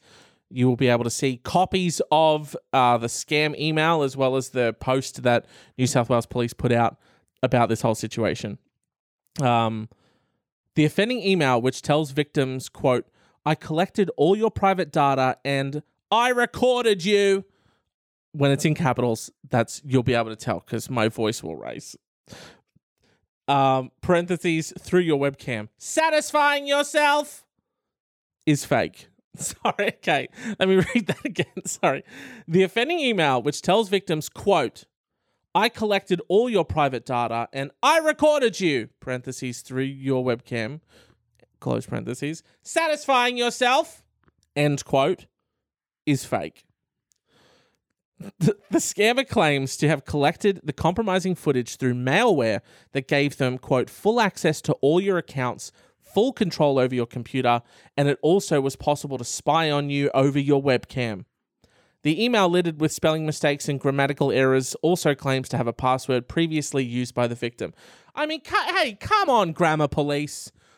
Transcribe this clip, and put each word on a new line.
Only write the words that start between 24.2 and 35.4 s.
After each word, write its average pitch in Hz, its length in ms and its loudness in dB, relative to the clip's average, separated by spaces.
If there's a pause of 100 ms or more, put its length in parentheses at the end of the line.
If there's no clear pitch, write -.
"through 180 220 0
your 156 180 0
webcam." 131 580 -6
Satisfying 294 880 0
yourself 285 800 0 (1000)
is 147 200 0
fake. - 420 -2 (140)
<laughs> - 140 -20
Sorry, - 520 -4
okay. 147 400 -2 (320)
Let 190 100 2
me 190 60 4
<laughs> - 200 2
read 214 120 0
that - 180 -6
again. - 400 -6
Sorry. 143 380 -2 (440)
The 175 160 4
offending 254 360 0
email, 165 420 2
which 147 200 -4
tells 196 280 2
victims, 185 400 -2
quote, - 560 0 (680)